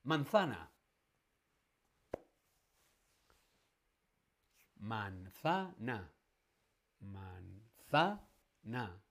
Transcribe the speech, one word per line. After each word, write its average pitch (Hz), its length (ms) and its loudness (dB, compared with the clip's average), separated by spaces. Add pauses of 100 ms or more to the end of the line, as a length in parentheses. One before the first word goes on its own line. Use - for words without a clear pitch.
Manzana. 143 680 4 (4000)
Manzana. 107 1400 -4 (960)
Manzana. 98 2000 -2